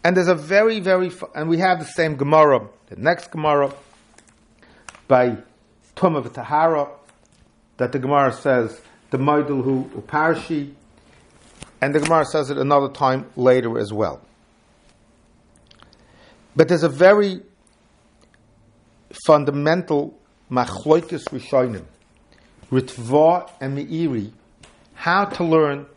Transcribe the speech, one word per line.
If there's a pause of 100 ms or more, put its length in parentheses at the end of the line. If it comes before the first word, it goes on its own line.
And
there's
a
very,
very,
fu-,
and
we
have
the
same
Gemara, (200)
the
next
Gemara (1300)
by (580)
Tumah
V'Tahara, (880)
that
the
Gemara
says, (280)
the
Maidlu
Uparshi, (1080)
and
the
Gemara
says
it
another
time (120)
later
as
well. (2500)
But
there's
a
very (1800)
fundamental (320)
Machloikis
Rishonim, (840)
Ritva (120)
and
Meiri, (600)
how
to
learn (120)